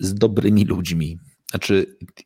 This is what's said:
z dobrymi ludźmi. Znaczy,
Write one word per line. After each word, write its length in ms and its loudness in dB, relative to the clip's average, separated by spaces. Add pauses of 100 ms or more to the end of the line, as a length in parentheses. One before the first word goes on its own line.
z 140 -4
dobrymi 500 2
ludźmi. 540 -2 (320)
Znaczy, 460 0 (300)